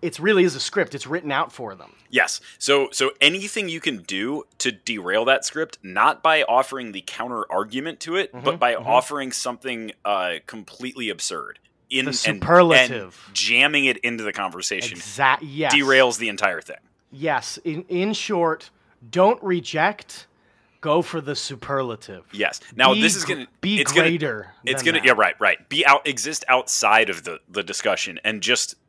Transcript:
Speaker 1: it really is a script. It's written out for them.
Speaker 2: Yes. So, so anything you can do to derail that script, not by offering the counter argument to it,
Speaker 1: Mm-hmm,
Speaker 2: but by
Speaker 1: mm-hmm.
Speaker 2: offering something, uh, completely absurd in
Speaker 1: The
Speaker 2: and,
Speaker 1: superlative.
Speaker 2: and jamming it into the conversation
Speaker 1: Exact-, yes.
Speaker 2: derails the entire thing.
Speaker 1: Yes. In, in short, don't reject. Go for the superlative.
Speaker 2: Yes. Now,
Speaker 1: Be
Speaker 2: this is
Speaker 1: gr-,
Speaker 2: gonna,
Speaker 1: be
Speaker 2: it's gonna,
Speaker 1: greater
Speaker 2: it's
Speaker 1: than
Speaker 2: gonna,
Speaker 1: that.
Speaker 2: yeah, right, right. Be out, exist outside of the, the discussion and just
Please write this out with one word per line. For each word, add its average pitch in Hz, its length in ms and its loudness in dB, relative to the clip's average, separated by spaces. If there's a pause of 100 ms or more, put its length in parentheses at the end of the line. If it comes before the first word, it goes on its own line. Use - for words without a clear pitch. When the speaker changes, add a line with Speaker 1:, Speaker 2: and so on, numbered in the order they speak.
Speaker 1:
it 160 180 -6
really 190 240 4
is 170 120 2
a 135 40 -10
script. 156 360 -2
It's 139 120 -10
written 151 240 -6
out 139 220 -2
for 107 220 -12
them. 87 180 -20 (160)
Speaker 2:
Yes. - 320 0 (180)
So, 139 320 2
so 135 200 0 (100)
anything 190 480 0
you 160 100 -8
can 139 240 -4
do 110 400 -4 (160)
to 127 120 -2
derail 104 540 -2
that 131 200 2
script, 156 380 -8
not 98 400 2
by 156 200 4
offering 123 480 0
the 95 100 -12
counter 120 500 -8
argument 117 500 -4
to 165 160 -6
it, 196 160 -2
Speaker 1:
Mm-hmm, 123 120 -16
Speaker 2:
but 160 140 0
by 123 140 4
Speaker 1:
mm-hmm. 107 140 -4
Speaker 2:
offering 127 440 2
something, 117 600 -8 (120)
uh, 92 320 -2 (100)
completely 120 640 -10
absurd 80 500 -8 (300)
in 131 160 -2
Speaker 1:
The 135 40 -4
Speaker 2:
and, 123 80 -4
Speaker 1:
superlative. 127 1080 4
Speaker 2:
and - 80 -12
jamming 139 500 2
it 131 120 2
into 117 260 -4
the 104 100 -4
conversation 92 640 -6
Speaker 1:
Exact-, 131 460 0
yes. 143 300 -2
Speaker 2:
derails 135 440 6
the 113 100 -4
entire 98 340 -2
thing. - 160 -16 (340)
Speaker 1:
Yes. 139 520 -4
In, 165 240 -6
in 185 260 -2
short, 170 580 -2 (380)
don't 190 340 4
reject. 180 840 -2 (540)
Go 156 200 2
for 170 200 -6
the 139 140 -6
superlative. 127 960 -8
Speaker 2:
Yes. - 260 -2 (160)
Now, 131 180 6
Speaker 1:
Be 214 80 2
Speaker 2:
this 208 140 2
is 185 80 -6
Speaker 1:
gr-, 160 120 -4
Speaker 2:
gonna, 127 120 -12 (140)
Speaker 1:
be 202 180 0
Speaker 2:
it's 143 140 0
gonna, 165 160 4
Speaker 1:
greater 147 420 -4 (140)
Speaker 2:
it's 131 180 -2
Speaker 1:
than 160 100 2
Speaker 2:
gonna, 160 60 2
Speaker 1:
that. 131 80 -2
Speaker 2:
yeah, 123 80 8
right, 101 240 4
right. 98 300 0
Be 143 160 0
out, 139 200 6
exist 147 440 -4
outside 113 600 4
of 82 140 -6
the, 82 240 -10
the 95 160 -6
discussion 92 640 -4
and 107 160 -4
just 113 340 -2 (140)